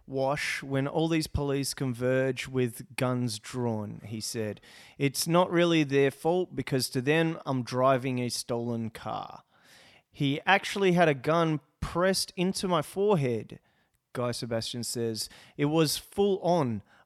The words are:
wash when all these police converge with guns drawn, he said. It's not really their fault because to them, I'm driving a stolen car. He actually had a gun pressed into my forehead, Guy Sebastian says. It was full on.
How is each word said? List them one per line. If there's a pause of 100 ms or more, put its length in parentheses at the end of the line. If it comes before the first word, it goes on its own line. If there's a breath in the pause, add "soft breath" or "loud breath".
wash
when
all
these
police
converge
with
guns
drawn,
he
said. (360 loud breath)
It's
not
really
their
fault
because
to
them,
I'm
driving
a
stolen
car. (680 soft breath)
He
actually
had
a
gun (220)
pressed
into
my
forehead, (540)
Guy
Sebastian
says. (280 loud breath)
It
was
full
on. (240 soft breath)